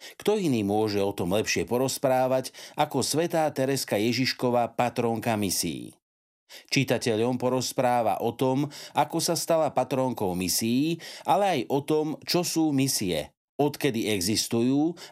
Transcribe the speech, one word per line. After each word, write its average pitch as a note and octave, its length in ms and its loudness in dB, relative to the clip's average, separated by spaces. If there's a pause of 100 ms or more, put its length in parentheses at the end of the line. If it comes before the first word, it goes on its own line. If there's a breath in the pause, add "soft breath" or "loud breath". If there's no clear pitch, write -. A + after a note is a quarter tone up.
(160 loud breath)
Kto G#3 220 0
iný C#3 240 2
môže G#2 400 0
o G2 80 0
tom F#2+ 240 -2
lepšie G2+ 320 0
porozprávať B2+ 880 0 (240 loud breath)
ako D3 240 0
svätá D#3 480 0
Tereska C3 480 0
Ježišková, A#2+ 800 0
patrónka A#2 580 0
misií? E2 600 -4 (720 loud breath)
Čitateľom A#2+ 720 2
porozpráva B2 800 0
o A#2 100 0
tom, C3 380 0 (240 loud breath)
ako D#3 260 0
sa E3 140 0
stala D#3+ 400 2
patrónkou B2 640 0
misií, B2 640 0 (240 loud breath)
ale F3+ 340 2
aj - 20 -2 (120)
o C#3 80 2
tom, D#3 260 0 (140)
čo F3 240 0
sú D#3+ 240 2
misie, A2+ 640 0 (240)
odkedy C#3 480 0 (100)
existujú A#2+ 800 0 (160 loud breath)